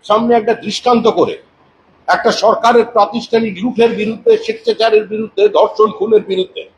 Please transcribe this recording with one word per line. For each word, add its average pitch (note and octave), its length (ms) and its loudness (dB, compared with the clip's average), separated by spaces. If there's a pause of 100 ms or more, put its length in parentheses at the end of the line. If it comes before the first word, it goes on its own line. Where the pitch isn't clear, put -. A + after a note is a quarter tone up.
সামনে A#3 320 0
একটা A3+ 200 0
দৃষ্টান্ত A3 540 -2
করে, C#3 300 0 (680)
একটা F#3 260 0
সরকারের A3+ 520 2
প্রাতিষ্ঠানিক A3+ 680 -2 (100)
লুটের A#3 280 0
বিরুদ্ধে, A3 480 0
স্বেচ্ছাচারের G#3+ 680 -2
বিরুদ্ধে, G#3 420 -2
ধর্ষণ G#3 420 2
খুনের G#3 320 0
বিরুদ্ধে F#3 400 -6 (160)